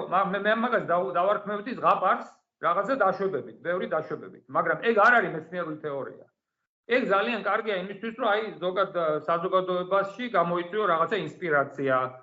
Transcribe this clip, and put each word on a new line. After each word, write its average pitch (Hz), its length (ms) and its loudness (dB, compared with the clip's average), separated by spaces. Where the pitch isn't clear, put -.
მა-, 185 220 2
მე, 196 140 -2
მე 208 160 2
მაგას 226 300 0
და-, 180 240 2
დავარქმევდი 202 640 0
ზღაპარს, 190 540 2
რაღაცა 190 340 0
დაშვებებით, 185 640 0
ბევრი 180 300 -4
დაშვებებით. 143 580 -6
მაგრამ 165 340 0
ეგ 233 160 2
არ 214 180 8
არის 190 180 4
მეცნიერული 160 460 -8
თეორია. 139 480 -8
ეგ 247 140 4
ძალიან 202 380 2
კარგია 208 360 0
იმისთვის, 202 380 -8
რომ, 254 120 -2
აი, 208 160 2
ზოგად, 185 380 -2
ა, 170 140 -2
საზოგადოებაში 185 1080 0
გამოიწვიო 175 580 0
რაღაცა 165 320 2
ინსპირაცია, 143 760 0